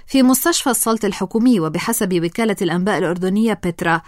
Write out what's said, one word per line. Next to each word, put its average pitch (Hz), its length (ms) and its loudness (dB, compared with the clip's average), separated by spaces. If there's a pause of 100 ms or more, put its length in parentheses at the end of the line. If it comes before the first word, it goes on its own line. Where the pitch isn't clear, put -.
في 262 160 2
مستشفى 262 480 2
السلط 226 340 -2
الحكومي. 214 560 0
وبحسب 175 640 -2
وكالة 208 380 -2
الأنباء 180 360 0
الأردنية 185 540 0
بترا، 170 560 -2